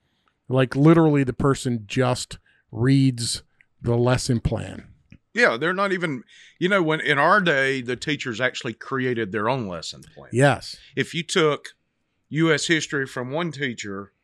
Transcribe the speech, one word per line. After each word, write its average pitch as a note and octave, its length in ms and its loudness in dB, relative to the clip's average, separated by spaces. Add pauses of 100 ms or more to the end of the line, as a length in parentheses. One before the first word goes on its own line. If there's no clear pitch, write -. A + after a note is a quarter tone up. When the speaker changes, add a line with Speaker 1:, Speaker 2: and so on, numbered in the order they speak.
(480)
Speaker 1:
Like, C3 280 0
literally, D#3 480 6
the B2 80 -2
person B2 540 -2
just B2 520 -2 (340)
reads B2 720 2 (380)
the A#2 160 0
lesson A#2+ 440 2
plan. G2 480 -6 (460)
Speaker 2:
Yeah, G3 220 2
they're D#3+ 160 -2
not G3 200 -2
even, E3 320 -4 (340)
you F3 100 0
know, G3 140 4
when D#3 180 0
in C#3 180 2
our F3 220 6
day, C3+ 400 2
the B2 160 -4
teachers C#3 440 -6
actually B2+ 340 -4
created B2 580 -4
their G#2+ 160 -2
own B2+ 180 -2
lesson E2 360 -12 (120)
plan. C2+ 180 -20
Speaker 1:
Yes. C3 440 0 (180)
Speaker 2:
If C#3 200 -6
you E3 80 -4
took D#3 460 0 (600)
U D#3+ 240 2
S C#3+ 140 0
history D3 400 -2
from B2+ 240 -8
one E3 200 -4
teacher, G#2 600 -8 (120)